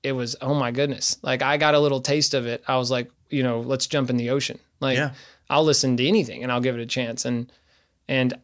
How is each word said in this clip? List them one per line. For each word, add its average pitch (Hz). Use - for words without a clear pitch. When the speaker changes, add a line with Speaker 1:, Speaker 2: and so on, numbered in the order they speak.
Speaker 1:
it 139
was, 123
"Oh 135
my 127
goodness." 139
Like, 131
I 139
got 151
a 147
little 139
taste 143
of 123
it. 120
I 131
was 123
like, 123
you 139
know, 117
"Let's 127
jump 131
in 123
the 120
ocean." -
Like, 131
Speaker 2:
Yeah. 139
Speaker 1:
I'll 151
listen 135
to 127
anything 175
and 127
I'll 123
give 123
it 117
a 117
chance. 120
And, 123
and 127